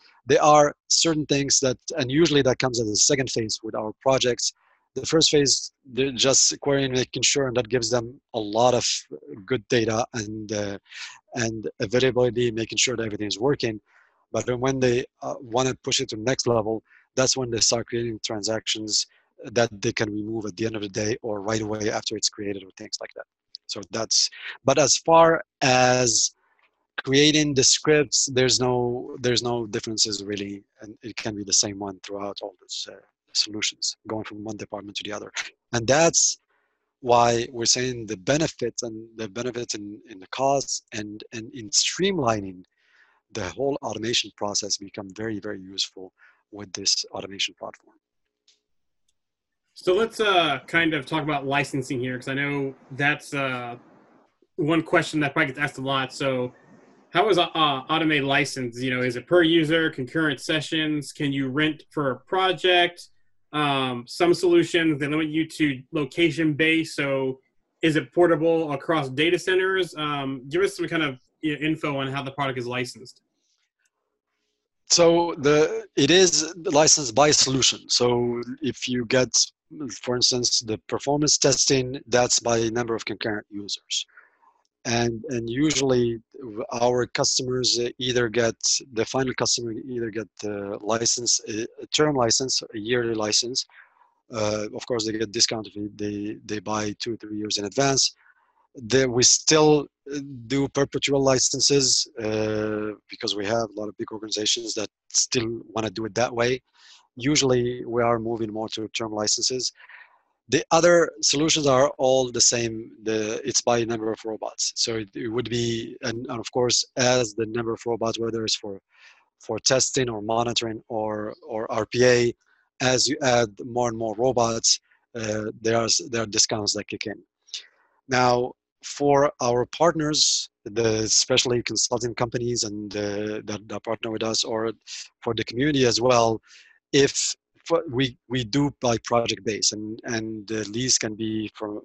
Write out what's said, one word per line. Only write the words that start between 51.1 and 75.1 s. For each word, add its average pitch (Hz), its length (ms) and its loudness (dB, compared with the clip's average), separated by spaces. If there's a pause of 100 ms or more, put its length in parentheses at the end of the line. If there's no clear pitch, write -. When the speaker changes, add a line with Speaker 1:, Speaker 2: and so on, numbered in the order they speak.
Speaker 2:
about 143 240 -2
licensing 135 540 -2
here, 127 180 -4
'cause 123 80 -12
I 135 80 -4
know 139 400 -2 (220)
that's, 143 360 -2
uh, 127 440 -4 (800)
one 160 260 0
question 156 380 0
that 143 140 0
probably 151 180 2
gets 139 80 -12
asked 143 180 -4
a 131 40 -8
lot. 135 300 -2
So 127 400 -2 (580)
how 190 180 2
is, 180 100 4
uh, 170 160 2
Automate 151 720 2
licensed? 135 560 0
You 131 80 0
know, 127 120 0
is 123 120 0
it 123 140 -10
per 175 160 8
user, 160 440 4
concurrent 143 520 -2
sessions? 156 720 -2
Can 143 200 -2
you 139 160 -2
rent 151 420 -2
for 143 200 -2
a 123 80 -4
project? 180 920 2 (420)
Um, 135 540 -2
some 175 280 2
solutions, 170 640 4
they 143 80 0
limit 156 200 0
you 156 160 0
to 143 380 -2 (100)
location 156 640 0
based. 160 400 2
So 135 460 -2 (420)
is 160 140 4
it 139 160 -2
portable 165 600 4
across 143 360 -2
data 160 300 2
centers? 185 580 0
Um, 139 520 -6
give 170 140 0
us 196 140 0
some 170 120 -4
kind 165 140 -2
of, 135 160 -4 (240)
you 151 120 -2
know, 143 120 -4
info 151 300 -2
on 135 120 -2
how 135 140 -4
the 131 80 -8
product 131 280 -4
is 120 80 -6
licensed. 123 560 -8 (1700)
Speaker 1:
So 170 500 4